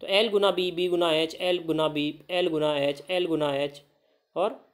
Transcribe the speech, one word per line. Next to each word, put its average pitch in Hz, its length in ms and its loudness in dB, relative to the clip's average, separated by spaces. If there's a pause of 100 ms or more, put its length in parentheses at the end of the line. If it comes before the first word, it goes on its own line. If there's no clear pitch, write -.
तो - 80 -12
एल 208 200 4
गुना 202 220 4
बी, 180 200 0
बी 175 160 0
गुना 175 260 2
एच, 160 220 0
एल 180 280 -2
गुना 156 260 0
बी, 151 300 -4 (120)
एल 180 180 0
गुना 151 280 0
एच, 143 320 -2
एल 180 180 0
गुना 151 280 0
एच 143 280 -4 (520)
और 185 240 -2 (140)